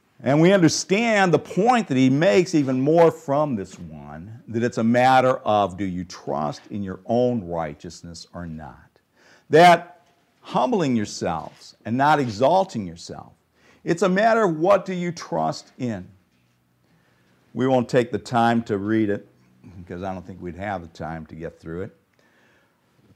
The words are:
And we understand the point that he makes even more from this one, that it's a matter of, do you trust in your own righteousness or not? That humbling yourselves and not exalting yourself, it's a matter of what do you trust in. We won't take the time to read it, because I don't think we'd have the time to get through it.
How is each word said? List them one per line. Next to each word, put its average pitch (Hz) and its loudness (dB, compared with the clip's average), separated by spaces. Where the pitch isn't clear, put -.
And 135 2
we 175 6
understand 196 2
the 147 4
point 226 0
that 131 -2
he 131 4
makes 175 2
even 135 0
more 160 6
from 147 -2
this 95 -10
one, 80 -16
that 113 -4
it's 120 -4
a 117 0
matter 127 4
of, 101 0
do 101 -4
you 90 -6
trust 73 -8
in 101 -8
your 95 -10
own 120 -2
righteousness 82 -10
or 87 -12
not? 76 -16
That 170 6
humbling 185 0
yourselves 87 -6
and 113 -4
not 147 2
exalting 127 0
yourself, 80 -16
it's 170 -4
a 196 4
matter 226 2
of 170 0
what 185 2
do 190 -8
you 175 -4
trust 160 -6
in. 101 -6
We 123 0
won't 127 2
take 123 0
the 104 -4
time 117 0
to 110 -4
read 107 0
it, 101 -6
because 90 -12
I 95 -8
don't 90 -14
think 90 -18
we'd 87 -12
have 98 -8
the 80 -18
time 80 -12
to - -20
get 80 -14
through 82 -10
it. - -14